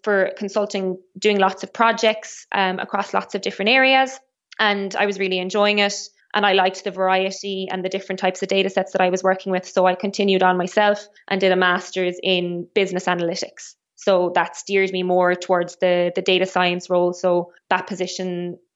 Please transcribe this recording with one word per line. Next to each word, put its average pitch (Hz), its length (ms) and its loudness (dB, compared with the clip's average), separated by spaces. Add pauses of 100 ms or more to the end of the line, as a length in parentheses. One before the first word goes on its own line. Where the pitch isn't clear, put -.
for 196 340 2
consulting, 196 640 -4 (180)
doing 208 200 2
lots 190 260 0
of - 100 -12
projects, 220 800 0
um, 190 260 0
across 196 340 -6
lots 196 220 -2
of 190 60 -6
different 202 280 -2
areas. 262 480 4 (400)
And 196 380 0
I 202 100 0
was 196 140 -2
really 185 200 -2
enjoying 208 400 2
it. 202 160 0 (380)
And 208 120 2
I 196 80 4
liked 190 300 2
the 196 80 -6
variety 190 800 -2
and 185 140 -4
the 185 60 -4
different 190 300 -6
types 185 220 -2
of 190 60 -2
data 196 220 0
sets 190 240 -2
that 190 80 0
I 180 80 4
was 185 120 0
working 190 300 0
with. 185 160 -2
So 185 180 2
I 185 100 4
continued 202 480 0
on 185 120 4
myself 208 500 0 (220)
and 196 140 -2
did 185 100 4
a 180 60 4
master's 180 640 0
in 175 500 -2
business 180 320 0
analytics. 175 720 -4 (200)
So 180 400 2
that 170 200 0
steered 196 360 0
me 185 120 -2
more 180 320 2
towards 180 420 -2
the, 175 380 2
the 185 60 -2
data 185 240 2
science 180 440 0
role. 180 220 2
So 175 400 0 (180)
that 185 180 0
position, 180 720 -6 (160)